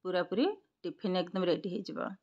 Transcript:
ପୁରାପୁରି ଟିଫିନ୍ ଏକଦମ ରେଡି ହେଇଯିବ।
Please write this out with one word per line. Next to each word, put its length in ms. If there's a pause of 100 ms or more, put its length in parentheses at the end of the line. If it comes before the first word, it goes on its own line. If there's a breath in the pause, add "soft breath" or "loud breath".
ପୁରାପୁରି 420 (380)
ଟିଫିନ୍ 320
ଏକଦମ 280
ରେଡି 260
ହେଇଯିବ। 380 (140)